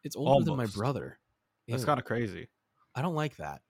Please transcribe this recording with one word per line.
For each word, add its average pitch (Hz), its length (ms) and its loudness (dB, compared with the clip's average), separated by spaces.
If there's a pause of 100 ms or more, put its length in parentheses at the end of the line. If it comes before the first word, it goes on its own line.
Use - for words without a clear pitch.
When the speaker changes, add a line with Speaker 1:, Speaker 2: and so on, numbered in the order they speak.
Speaker 1:
It's 143 120 -8
older 139 280 6
than 151 120 0
my 127 80 -2
Speaker 2:
Almost. 101 120 -4
Speaker 1:
brother. 101 420 -4 (480)
Speaker 2:
That's 120 160 -2
Speaker 1:
Ew. 113 40 -2
Speaker 2:
kinda 139 160 2
crazy. 104 460 -4 (460)
Speaker 1:
I 127 80 -4
don't 170 120 -2
like 151 220 -2
that. 73 340 -10